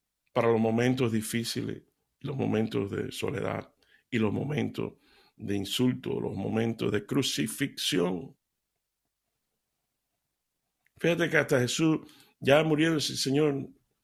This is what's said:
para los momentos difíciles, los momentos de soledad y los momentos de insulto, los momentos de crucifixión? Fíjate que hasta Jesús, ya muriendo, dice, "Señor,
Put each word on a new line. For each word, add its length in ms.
para 160
los 120
momentos 500
difíciles, 720
los 160
momentos 540
de 220
soledad 600
y 80
los 140
momentos 640
de 200
insulto, 640
los 140
momentos 580
de 120
crucifixión? 1300
Fíjate 320
que 60
hasta 240
Jesús, 400
ya 220
muriendo, 340
dice, 200
"Señor, 520